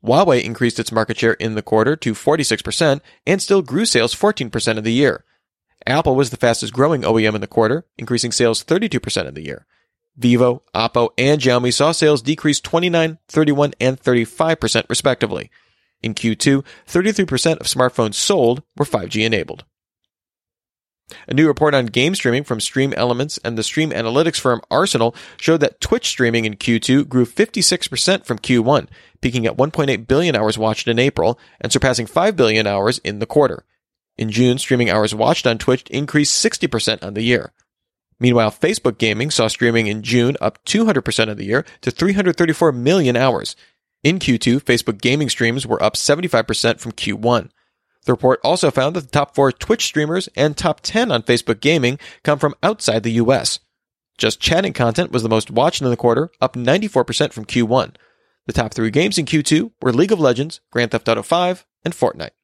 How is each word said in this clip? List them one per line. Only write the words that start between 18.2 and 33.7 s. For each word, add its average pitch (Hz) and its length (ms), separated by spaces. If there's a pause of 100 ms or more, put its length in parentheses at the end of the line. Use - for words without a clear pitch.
were 147 80
five 95 240
G 107 160
enabled. 110 400 (1600)
A 120 60
new 151 120
report 147 260
on 131 140
game 131 300
streaming 123 260
from 120 180
Stream 135 340
Elements 123 500
and 117 120
the 110 60
stream 151 280
analytics 127 500
firm 120 200 (100)
Arsenal 120 440 (220)
showed 160 240
that - 200
Twitch - 280
streaming 117 360
in 107 120
Q 113 240
two 135 240
grew 127 200
fifty-six - 600
percent 180 400
from 117 120
Q 123 220
one, 127 280 (320)
peaking 120 260
at - 100
one 139 140
point 143 200
eight 113 180
billion 151 260
hours 110 240
watched 110 300
in 117 100
April 120 400 (220)
and - 120
surpassing 123 340
five 190 280
billion 110 320
hours 101 320
in 104 220
the 113 60
quarter. - 380 (540)